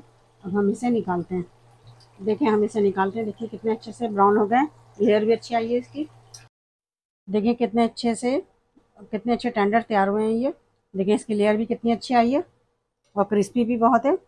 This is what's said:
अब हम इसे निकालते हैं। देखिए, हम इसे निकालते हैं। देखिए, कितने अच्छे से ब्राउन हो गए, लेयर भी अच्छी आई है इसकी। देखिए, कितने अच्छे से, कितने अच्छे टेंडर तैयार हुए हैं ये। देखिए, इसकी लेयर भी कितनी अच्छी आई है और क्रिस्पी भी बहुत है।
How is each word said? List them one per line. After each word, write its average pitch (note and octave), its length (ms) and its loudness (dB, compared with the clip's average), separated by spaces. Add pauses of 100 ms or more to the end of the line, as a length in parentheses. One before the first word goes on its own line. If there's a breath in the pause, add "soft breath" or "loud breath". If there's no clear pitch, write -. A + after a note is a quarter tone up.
(440)
अब F#3+ 120 -6
हम G3+ 160 2
इसे A#3+ 180 -2
निकालते F3+ 460 -2
हैं। F3 100 -4 (760)
देखिए, G#3+ 300 0
हम G#3+ 140 2
इसे G#3+ 180 -2
निकालते G3 380 0
हैं। A3+ 60 -4
देखिए, G#3+ 220 -10
कितने A3 240 -6
अच्छे A3 200 -6
से A#3 180 -6
ब्राउन G3+ 280 2
हो G#3+ 100 4
गए, B3 200 2 (320)
लेयर G#3 260 2
भी A3+ 80 2
अच्छी A3+ 220 -4
आई A3+ 160 -2
है A#3+ 60 0
इसकी। C#4 300 -8 (1200)
देखिए, G#3 260 0
कितने A#3 300 0
अच्छे A#3 320 -2
से, B3 220 -2 (640)
कितने G#3+ 320 -4
अच्छे A#3 160 -4
टेंडर G#3 320 2
तैयार G3 260 0
हुए G#3+ 160 0
हैं A3 80 0
ये। B3 220 -2 (400)
देखिए, G3 220 2
इसकी G#3+ 180 -4
लेयर G#3 240 2
भी A3+ 80 -2
कितनी A#3 260 -2
अच्छी A#3 220 -2
आई A#3+ 180 4
है D4+ 120 0 (720)
और G3+ 80 2
क्रिस्पी G#3 420 0
भी A#3+ 120 -2
बहुत A#3 280 2
है। E4+ 120 2 (100)